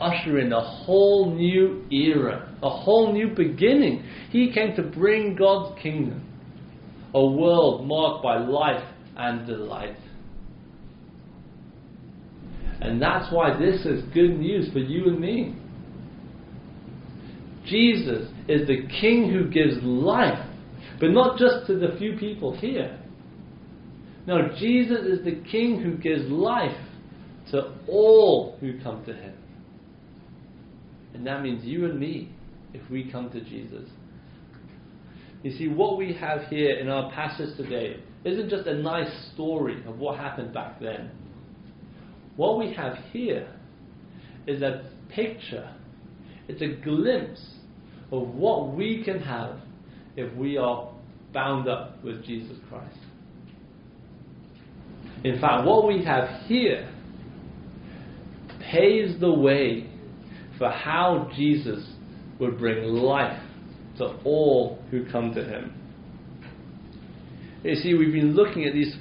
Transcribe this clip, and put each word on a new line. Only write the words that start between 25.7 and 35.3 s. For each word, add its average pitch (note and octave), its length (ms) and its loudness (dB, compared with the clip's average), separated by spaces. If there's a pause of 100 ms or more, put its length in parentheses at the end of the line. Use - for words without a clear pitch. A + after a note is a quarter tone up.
who E3 140 -2
gives D#3 300 0
life F#3 500 0 (760)
to C3+ 220 0 (140)
all G3+ 720 8
who C3 220 -8
come G#2+ 240 -10
to A2+ 80 -10
him. G2 200 -16 (1800)
And B2 120 -10
that C#3 160 -4
means A#2+ 240 -6
you E3 200 -2
and D3+ 140 -2
me, D#3 300 -6 (440)
if B2 160 -16
we B2+ 220 -6
come B2 200 -8
to A#2 100 -10
Jesus. A2+ 480 -14 (1500)